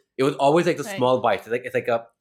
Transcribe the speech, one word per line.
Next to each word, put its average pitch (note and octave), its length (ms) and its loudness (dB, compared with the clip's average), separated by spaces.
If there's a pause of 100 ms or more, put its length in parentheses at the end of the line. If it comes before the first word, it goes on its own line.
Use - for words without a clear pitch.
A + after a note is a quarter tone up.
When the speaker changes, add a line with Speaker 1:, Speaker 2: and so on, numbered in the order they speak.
(180)
Speaker 1:
it C3 60 0
was C#3+ 120 2
always, D3 300 4
like, E3 120 0
the C#3+ 60 -6
Speaker 2:
Right. A#2+ 140 -8
Speaker 1:
small B2+ 240 2
bites. G#2 220 0
It's A2 80 -14
like, B2 120 -2
it's B2+ 120 -6
like A#2 120 -4
a, A#2 200 -2 (140)